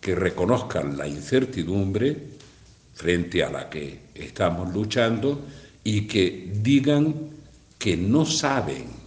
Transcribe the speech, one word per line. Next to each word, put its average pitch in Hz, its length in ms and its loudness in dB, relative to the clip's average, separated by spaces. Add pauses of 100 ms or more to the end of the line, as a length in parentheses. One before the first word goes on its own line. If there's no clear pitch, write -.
que 92 140 0
reconozcan 90 800 0
la 69 100 -6
incertidumbre 98 1080 0 (760)
frente 85 500 0
a 67 60 -4
la 67 180 -8
que 73 320 -10 (140)
estamos 90 580 -2
luchando 113 720 0 (400)
y 104 180 2
que 92 480 0 (120)
digan 143 520 4 (640)
que 92 180 2
no 110 280 4
saben 135 840 -2